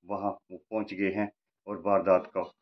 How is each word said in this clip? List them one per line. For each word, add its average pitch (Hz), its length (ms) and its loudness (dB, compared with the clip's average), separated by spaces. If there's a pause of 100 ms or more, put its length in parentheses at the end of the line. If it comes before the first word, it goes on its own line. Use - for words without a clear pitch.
वहाँ 98 320 -4 (140)
पहुँच 104 420 -6
गए 95 180 0
हैं 104 200 -2 (360)
और 95 180 -8
वारदात 92 480 4
को 92 80 -2 (200)